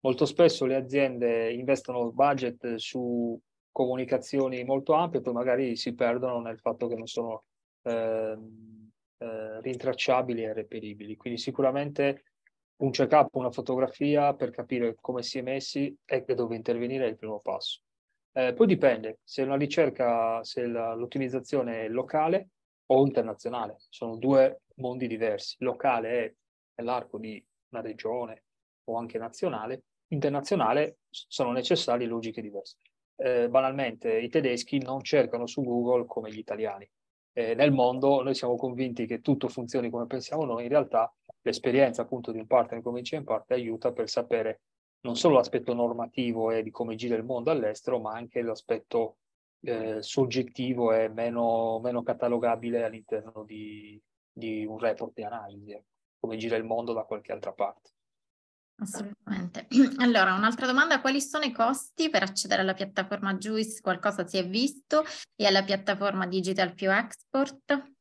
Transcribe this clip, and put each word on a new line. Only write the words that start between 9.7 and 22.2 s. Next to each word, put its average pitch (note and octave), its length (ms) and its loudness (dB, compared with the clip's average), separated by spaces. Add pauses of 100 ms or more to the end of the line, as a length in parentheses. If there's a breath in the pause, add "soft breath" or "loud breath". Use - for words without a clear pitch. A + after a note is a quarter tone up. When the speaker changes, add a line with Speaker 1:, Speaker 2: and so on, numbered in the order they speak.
Speaker 1:
e A2 80 -4
reperibili. G#2+ 640 -8
Quindi A#2 240 -8
sicuramente C#3 840 0 (560)
un C3+ 80 2
check-up, C#3 460 6
una B2+ 140 -2
fotografia C#3 840 2
per C3 160 -2
capire A#2+ 500 -2
come B2 240 -4
si - 140 -6
è B2+ 40 -4
messi C3+ 600 -4
e B2+ 220 -2 (100)
dove A#2 220 -2
intervenire A#2+ 480 -2
è A2+ 40 2
il A2 60 -4
primo A2 240 -8
passo. - 400 -6 (540)
Eh, B2+ 200 2
poi A3 140 6
dipende A2+ 560 2
se - 200 -4
una C#3 120 0
ricerca, B2 880 2
se B2 240 -4
la, A#2 280 -4
l'ottimizzazione B2 880 -4
è - 20 -6
locale D3+ 640 0 (380)